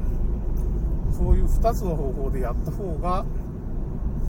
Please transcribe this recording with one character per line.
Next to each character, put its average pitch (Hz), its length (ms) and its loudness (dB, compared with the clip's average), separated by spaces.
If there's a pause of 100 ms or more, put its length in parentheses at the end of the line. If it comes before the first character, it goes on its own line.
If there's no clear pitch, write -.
(1120)
そ - 180 2
う - 60 8
い 185 60 4
う - 60 4
二 - 260 4
つ - 80 -2
の 175 140 0
方 147 160 0
法 135 200 -2
で - 100 0
や 120 100 0
っ 123 40 -2 (100)
た - 60 -4
方 - 120 -4 (140)
が 180 280 0 (1040)